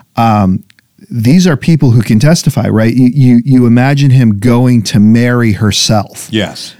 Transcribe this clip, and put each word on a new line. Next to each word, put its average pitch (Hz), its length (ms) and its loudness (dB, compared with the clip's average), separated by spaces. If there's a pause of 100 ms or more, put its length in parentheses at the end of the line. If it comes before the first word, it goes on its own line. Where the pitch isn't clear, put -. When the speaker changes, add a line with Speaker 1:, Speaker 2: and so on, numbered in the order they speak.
(160)
Speaker 1:
um, 104 480 0 (460)
these 127 380 0
are 151 100 0
people 147 340 0
who 131 100 2
can 110 180 -2
testify, 139 500 0
right? 110 240 0
You, 127 200 2
you, 123 300 2
you 127 220 2
imagine 135 460 2
him 120 280 2
going 120 440 0
to - 160 -2
Mary 117 540 2
herself. - 800 -4
Speaker 2:
Yes. 104 480 -8